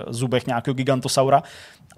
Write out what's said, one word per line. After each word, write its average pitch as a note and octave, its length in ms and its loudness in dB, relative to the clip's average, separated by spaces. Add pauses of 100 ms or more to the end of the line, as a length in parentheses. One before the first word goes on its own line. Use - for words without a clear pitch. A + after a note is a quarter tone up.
zubech A#2+ 380 -2
nějakého B2 280 -2
gigantosaura C3+ 680 2 (560)